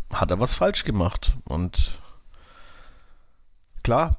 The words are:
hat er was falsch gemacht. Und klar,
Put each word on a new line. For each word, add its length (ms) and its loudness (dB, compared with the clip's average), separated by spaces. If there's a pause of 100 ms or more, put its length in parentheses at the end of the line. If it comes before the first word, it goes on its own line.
(120)
hat 200 0
er 80 0
was 160 0
falsch 300 2
gemacht. 480 0 (100)
Und 560 0 (1800)
klar, 360 2